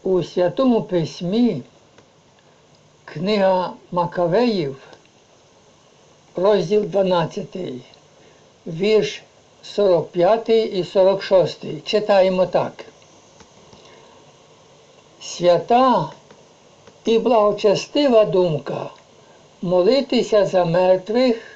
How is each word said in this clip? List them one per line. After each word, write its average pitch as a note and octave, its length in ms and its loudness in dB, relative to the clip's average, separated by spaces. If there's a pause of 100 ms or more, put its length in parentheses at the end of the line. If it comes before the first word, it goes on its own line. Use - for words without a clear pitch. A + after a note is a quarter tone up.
у F#3 200 0
Святому F#3 600 0
Письмі, F3+ 800 -2 (1400)
книга F#3+ 680 -2 (200)
Макавеїв, F3 840 -2 (1600)
розділ G3 460 2
дванадцятий, F3 960 -4 (880)
вірш G3+ 560 -2 (400)
сорок F3+ 460 0
п'ятий A3 720 0
і E3+ 40 -6
сорок F#3+ 380 2
шостий, D#3 600 -2
читаємо F#3+ 640 2
так. D3+ 380 -4 (2500)
Свята F3 880 2 (920)
і A3+ 140 2
благочестива G#3+ 1040 2
думка E3+ 680 -2 (720)
молитися G3+ 840 2
за F3+ 180 0
мертвих F#3 720 0 (200)